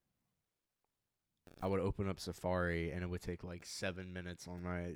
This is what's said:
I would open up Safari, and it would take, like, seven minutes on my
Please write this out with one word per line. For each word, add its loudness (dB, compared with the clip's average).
I 0
would 6
open 2
up -2
Safari, 2
and -2
it 0
would -2
take, -4
like, -8
seven -4
minutes -6
on -4
my 0